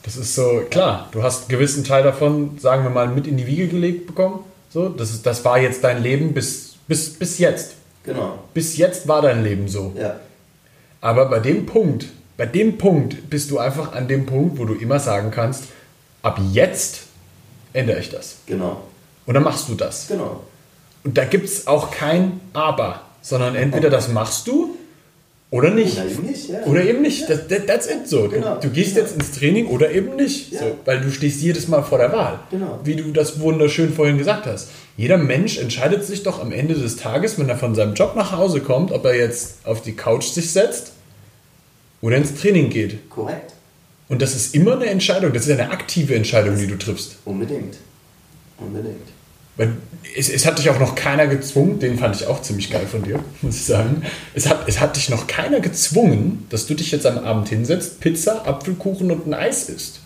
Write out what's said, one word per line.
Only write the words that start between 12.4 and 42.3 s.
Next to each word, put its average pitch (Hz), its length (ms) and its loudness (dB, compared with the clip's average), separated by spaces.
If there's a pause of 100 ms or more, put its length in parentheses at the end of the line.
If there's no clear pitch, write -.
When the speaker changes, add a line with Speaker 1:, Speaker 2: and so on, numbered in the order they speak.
Speaker 1:
dem 190 320 2
Punkt 156 520 2
bist 143 200 -4
du 143 80 0
einfach 135 360 -2
an 127 120 -4
dem 135 200 0
Punkt, 139 320 0
wo 117 60 -4
du 107 100 -2
immer 117 260 0
sagen 107 320 -2
kannst, 120 320 -4 (580)
ab - 160 -2 (140)
jetzt - 480 0 (720)
ändere 123 260 0
ich - 120 -10
das. - 260 -14 (100)
Speaker 2:
Genau. 92 360 -6 (440)
Speaker 1:
Und 123 80 -2
dann 139 80 6
machst - 260 -2
du 113 60 -4
das. - 340 -6
Speaker 2:
Genau. - 320 -6 (600)
Speaker 1:
Und 131 160 0
da 127 60 2
gibt's - 420 -2
auch 143 240 2
kein 175 500 0 (120)
Aber, 139 480 -2 (220)
sondern 123 340 0
entweder 143 340 2
das 117 180 2
machst 113 380 -2
du 311 300 0 (720)
oder 135 200 4
nicht. 214 280 2
Speaker 2:
Oder - 120 -4
eben 147 160 -6
nicht, - 220 -8
ja. 220 160 -6
Speaker 1:
Oder 170 200 4
eben 240 180 2
nicht. 294 260 2
Speaker 2:
Ja. 156 80 2
Speaker 1:
Das, - 120 -8
that-, 196 180 -2
that's 214 220 2
it - 200 -6
so. 123 200 2
Speaker 2:
Genau. 220 280 -2
Speaker 1:
Du, 147 120 -4
du 120 60 -4
gehst 190 200 0
Speaker 2:
Genau. 214 120 4
Speaker 1:
jetzt - 100 -8
ins 143 160 -4
Training 175 340 2
oder 147 260 2
eben 190 240 -2
nicht. - 360 -2
Speaker 2:
Ja. - 80 -10
Speaker 1:
So, - 240 -4
weil 131 160 0
du 135 100 -2
stehst 147 300 -2
jedes 165 280 0
Mal 151 140 4
vor 165 160 2
der 123 140 4
Wahl. - 280 -2 (100)
Speaker 2:
Genau. 185 340 -6
Speaker 1:
Wie 156 120 -2
du 151 160 -6
das 151 280 0
wunderschön 156 540 2
vorhin 147 240 4
gesagt 208 280 0
hast. 104 220 -6 (280)
Jeder 147 220 4
Mensch 143 400 2
entscheidet 143 460 0
sich 196 200 -6
doch - 160 -4
am 110 120 -6
Ende 151 220 0
des 120 220 -2
Tages, 165 420 -2
wenn 135 100 0
er 120 80 -2
von 117 180 0
seinem 104 200 2
Job 202 220 2
nach 196 160 0
Hause 175 280 2
kommt, 139 320 2
ob - 120 -2
er 127 100 4
jetzt 120 520 -2
auf 113 160 -2
die 110 100 -8
Couch - 340 0
sich - 260 -4
setzt 220 400 2 (1080)
oder 113 160 2
ins 147 180 0